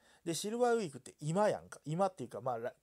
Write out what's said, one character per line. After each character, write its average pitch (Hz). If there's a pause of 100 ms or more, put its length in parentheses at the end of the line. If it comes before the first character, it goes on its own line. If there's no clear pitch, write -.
(240)
で、 165
シ 202
ル 233
バ 240
ー 233
ウ 233
ィ 190
ー 139
ク -
っ -
て -
今 175
や 107
ん 87
か。 -
今 165
っ 185
て 127
い -
う -
か、 104
ま 123
あ、 117
ら-、 117 (100)